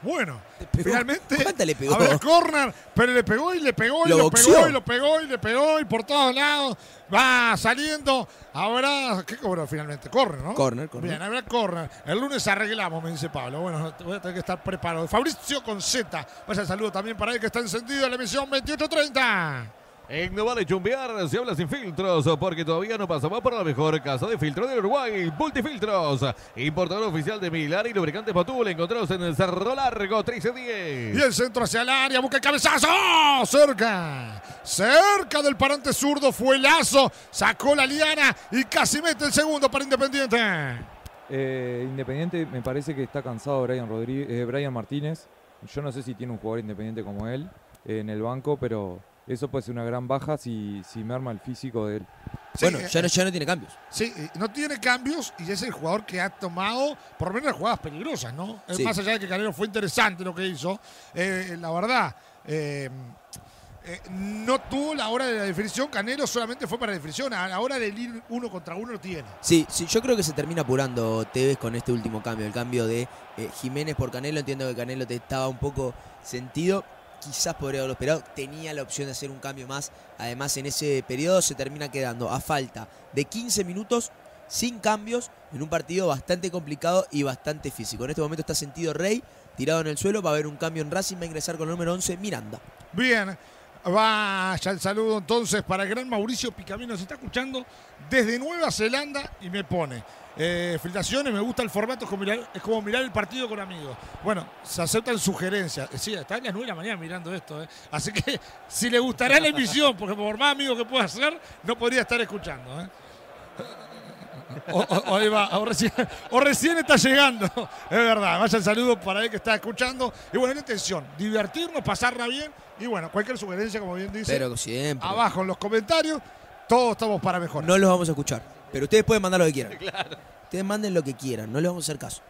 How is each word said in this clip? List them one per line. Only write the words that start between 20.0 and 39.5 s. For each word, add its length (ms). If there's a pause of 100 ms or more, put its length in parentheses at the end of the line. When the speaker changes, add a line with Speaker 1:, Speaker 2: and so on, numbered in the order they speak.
Speaker 3:
En 220
No 80
Vale 220
Chumbear 640
se 80
habla 180
sin 140
filtros, 580 (100)
porque 280
todavía 320
no 100
pasamos 320
por 140
la 100
mejor 400
casa 240
de 100
filtro 300
del 120
Uruguay, 600
Multifiltros, 880 (320)
importador 480
oficial 340
de 100
Milán 380
y 60
lubricantes 400
Motul, 340
encontrados 440
en 100
el 160
Cerro 360
Largo, 480
trece 300
diez. 680
Speaker 1:
Y 40
el 120
centro 300
hacia 200
el 40
área, 320
busca 180
el 60
cabezazo, 460
¡oh! 560
Cerca, 960 (220)
cerca 800
del 140
parante 380
zurdo 400
fue 260
Lazo, 500 (200)
sacó 440
la 120
liana 500 (160)
y 140
casi 360
mete 220
el 80
segundo 400